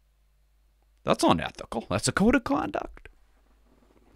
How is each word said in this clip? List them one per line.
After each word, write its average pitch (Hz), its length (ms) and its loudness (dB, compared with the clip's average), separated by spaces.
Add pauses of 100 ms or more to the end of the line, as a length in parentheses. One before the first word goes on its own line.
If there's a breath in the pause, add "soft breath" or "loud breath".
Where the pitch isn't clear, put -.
(1040)
That's - 200 0
unethical. - 680 -2
That's - 180 0
a - 60 0
code 233 220 4
of 254 80 0
conduct. - 680 -6 (1080)